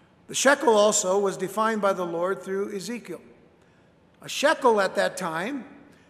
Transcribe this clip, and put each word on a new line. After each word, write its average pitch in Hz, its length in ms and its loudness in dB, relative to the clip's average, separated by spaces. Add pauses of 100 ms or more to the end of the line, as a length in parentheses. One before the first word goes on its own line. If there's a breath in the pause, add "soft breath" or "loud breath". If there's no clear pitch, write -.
(280 loud breath)
The 160 80 -8
shekel 277 400 4
also 208 420 4
was 190 180 0
defined 214 460 -2
by 196 100 2
the 180 140 -4
Lord 175 340 -4
through 196 360 -6
Ezekiel. 190 440 -10 (1000 soft breath)
A - 60 -16
shekel 262 520 2
at 185 140 0
that 185 220 0
time 185 480 -6 (460 loud breath)